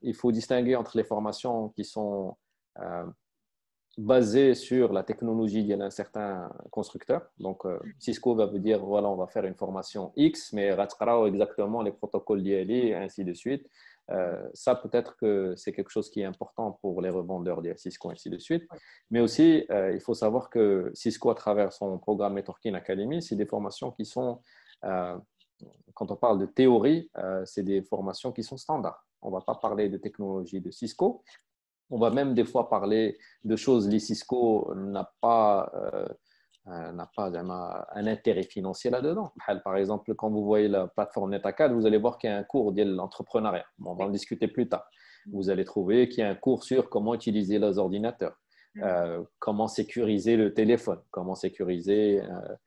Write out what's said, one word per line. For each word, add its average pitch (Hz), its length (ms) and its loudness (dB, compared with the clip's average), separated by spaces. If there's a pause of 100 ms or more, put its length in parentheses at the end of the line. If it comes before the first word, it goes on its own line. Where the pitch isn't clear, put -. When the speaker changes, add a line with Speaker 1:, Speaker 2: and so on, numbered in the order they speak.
Speaker 1:
il 120 120 -2
faut 123 180 2
distinguer 123 440 2
entre 117 200 -4
les 110 80 2
formations 107 640 -4
qui 107 140 -8
sont, 101 520 -6 (440)
euh, 87 260 -8 (920)
basée 123 580 6
sur 120 380 2
la 95 100 0
technologie 110 640 0
d'un 101 260 -2
certain 98 600 -8 (200)
constructeur. - 680 -4
Donc, 95 260 -8
euh, 92 140 -4 (200)
Cisco 120 360 -2
va 110 120 4
vous 98 120 -2
dire, 101 260 2
voilà, 101 240 0
on 98 80 -2
va 92 100 -2
faire 107 180 -4
une 92 100 -6
formation 95 600 -8
X, 156 360 2
mais 101 220 2
غتقراو 110 520 2
exactement 101 560 0
les 101 100 -2
protocoles 101 500 -2
D 95 80 -2
L 95 200 0
I 123 180 2
et 107 60 0
ainsi 95 300 -6
de 90 80 -4
suite. 131 340 -6 (440)
Euh, 90 440 -4
ça, - 220 2
peut-être 120 400 -2
que 98 400 2
c'est - 160 -8
quelque - 180 -6
chose 107 200 -4
qui 107 100 -6
est 98 40 -2
important 95 560 -6
pour 92 200 -4
les 90 100 0
revendeurs 90 520 -4
de 85 120 -4
Cisco, - 360 -10
ainsi - 200 -10
de 90 80 -6
suite. 165 320 -4
Speaker 2:
Ouais. - 80 -18 (320)
Speaker 1:
Mais 117 100 4
aussi, 156 500 6
euh, 95 220 2
il - 80 -4
faut 117 140 -2
savoir 117 360 0
que 101 440 4
Cisco, - 360 0
à 110 40 4
travers 104 380 0
son 95 260 -6
programme 101 360 0
Networking 98 400 -6
Academy, 98 460 -4
c'est 165 140 -6
des 101 120 0
formations 104 440 -6
qui 117 140 -10
sont, 123 380 -6 (420)
euh, 90 320 -4 (800)
quand 101 180 -6
on 98 40 -8
parle 110 220 4
de 95 80 0
théorie, 131 680 6
euh, 95 300 -4
c'est - 180 -4
des 95 180 0
formations 98 480 -6
qui 113 140 -8
sont 135 140 -14
standards. - 440 -4 (200)
On - 80 -8
va 92 100 -4
pas - 160 -4
parler 104 320 0
de 98 80 -6
technologie 95 640 -8
de 90 100 -10
Cisco, - 540 -2 (640)
on 123 80 -4
va 113 120 4
même 131 240 2
des 113 100 4
fois 120 240 0
parler 107 480 2 (280)
de 110 120 0
choses, 113 320 4
les 107 120 2
Cisco 113 720 0
n'a 98 460 -6
pas, 107 540 4
euh, - 340 -6 (600)
euh, 85 240 -12
n'a 85 220 -12
pas 101 160 -2
vraiment 90 380 -8 (240)
un 104 140 -4
intérêt 104 360 2
financier 95 480 -6
là-dedans. 156 420 -2 (320)
Par 95 120 -2
exemple, 101 380 -2
quand 110 160 -2
vous 104 140 0
voyez 107 240 4
la 95 200 0
plateforme 98 420 -4
Netacad, 101 420 0
vous 113 140 4
allez 107 120 6
voir 113 200 0
qu'il 117 100 -2
y 107 40 -2
a 101 40 -2
un 101 60 -4
cours 107 300 0
de 101 100 2
l'entrepreneuriat. 95 800 -2 (140)
Bon, - 140 -10
on - 20 -8
va 92 100 -2
en 101 40 -2
Speaker 3:
Oui. 101 60 -2
Speaker 1:
discuter - 340 -2
plus 120 200 -2
tard. - 200 -4 (380)
Speaker 3:
Mm. 104 100 -16
Speaker 1:
Vous 98 140 -2
allez 95 140 0
trouver 107 440 2
qu'il 123 160 -6
y - 20 0
a - 40 0
un 95 40 -2
cours 127 300 0
sur 127 260 0
comment 110 240 0
utiliser 107 460 0
les 101 180 2
ordinateurs, 98 580 -2 (380)
Speaker 3:
Mm. 208 80 -10
Speaker 1:
euh, 87 400 -2 (160)
comment 107 300 -2
sécuriser 110 680 0
le 104 180 4
téléphone, 110 460 2 (120)
comment 92 240 -6
sécuriser, 98 840 0
euh, 95 360 -10 (100)